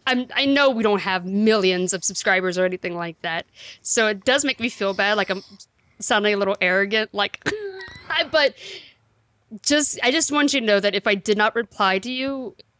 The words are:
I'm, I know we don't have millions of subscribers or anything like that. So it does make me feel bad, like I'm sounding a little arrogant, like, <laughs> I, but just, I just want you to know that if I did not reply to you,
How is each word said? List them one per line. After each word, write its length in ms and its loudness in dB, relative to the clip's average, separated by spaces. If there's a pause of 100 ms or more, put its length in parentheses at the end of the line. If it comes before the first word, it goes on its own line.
I'm, 280 0
I 100 0
know 240 4
we 140 0
don't 200 2
have 220 -2
millions 680 2
of 100 -4
subscribers 540 0
or 80 2
anything 300 -4
like 260 -10
that. 240 -6 (360)
So 260 2
it 160 -4
does 200 2
make 160 -4
me 80 -2
feel 240 -2
bad, 240 0
like 140 -2
I'm 120 -4 (580)
sounding 340 2
a 20 0
little 240 0
arrogant, 540 0
like, 260 -4 (400)
<laughs> 300 -18
I, 140 0
but 300 2 (1080)
just, 400 0
I 80 4
just 220 0
want 200 2
you 80 0
to 60 -4
know 140 4
that 140 0
if 120 -2
I 80 2
did 240 0
not 160 2
reply 460 0
to 100 -10
you, 460 -6 (240)